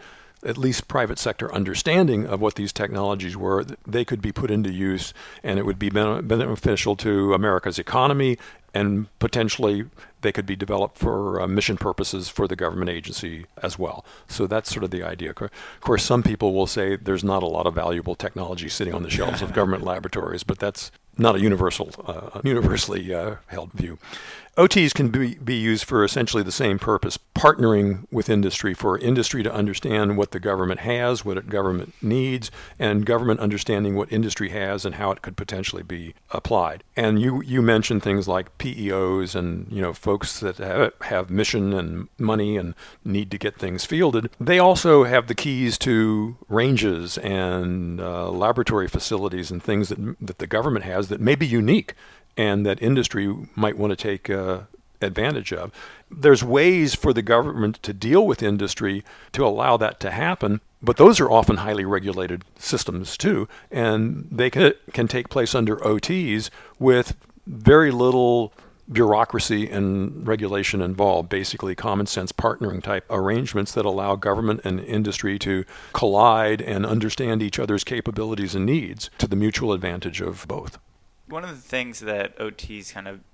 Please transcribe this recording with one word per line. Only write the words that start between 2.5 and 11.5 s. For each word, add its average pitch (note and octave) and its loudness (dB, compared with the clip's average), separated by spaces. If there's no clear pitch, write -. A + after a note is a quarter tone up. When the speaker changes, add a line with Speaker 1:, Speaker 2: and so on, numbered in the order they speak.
Speaker 1:
these G2+ -6
technologies G2 -4
were, F#2+ 0
th-, C3+ -12
they A#2 -2
could A2+ -4
be G#2 -4
put A#2 -4
into G#2 0
use, F#2 -2
and G2 -2
it G2+ -2
would G2 -2
be G2+ -2
bene-, G#2+ 0
beneficial G#2+ 0
to G2 2
America's F#2+ 2
economy, C3 2
and G2+ 0
potentially A2 0
they G2+ 0
could G2+ -4
be G2 -4
developed G2 -2
for, G2+ -2
uh, F#2 -2
mission G2 0